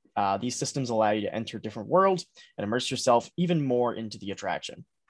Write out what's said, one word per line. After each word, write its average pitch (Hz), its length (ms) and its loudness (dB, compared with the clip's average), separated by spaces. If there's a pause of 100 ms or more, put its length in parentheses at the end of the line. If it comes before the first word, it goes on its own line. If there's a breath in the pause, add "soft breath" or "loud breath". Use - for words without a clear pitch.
(180)
Uh, 101 200 2
these 120 200 -4
systems 131 320 -4
allow 110 220 4
you 107 100 2
to 101 120 -4
enter 113 240 -6
different 107 300 -8
worlds 185 380 4 (320 loud breath)
and - 80 -2
immerse 117 260 0
yourself 123 460 4
even 170 280 2
more 123 280 2
into 110 240 -8
the 98 140 -8
attraction. 92 520 -6 (260)